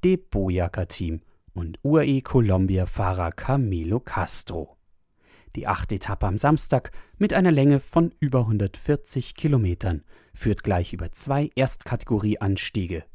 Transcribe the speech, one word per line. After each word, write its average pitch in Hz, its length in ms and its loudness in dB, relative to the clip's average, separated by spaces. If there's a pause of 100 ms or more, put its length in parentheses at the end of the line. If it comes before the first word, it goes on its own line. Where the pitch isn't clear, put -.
de 185 120 4
Boyacá 92 680 -2
Team 82 360 -6 (300)
und 85 300 -8
U 147 140 2
A 151 60 4
E 135 180 2
Colombia-Fahrer 92 1120 2
Camilo 104 680 -2
Castro. - 760 -4 (800)
Die - 100 -6
achte - 300 -2
Etappe 101 300 -4
am 95 120 0
Samstag 147 540 2 (260)
mit 202 140 2
einer 185 180 4
Länge 143 300 6
von 165 400 2
über 127 260 2
hundertvierzig 110 880 -2
Kilometern 95 680 0 (280)
führt - 300 -2
gleich 90 300 0
über 87 200 -6
zwei 143 440 -2
Erstkategorie-Anstiege. 104 1500 -2 (120)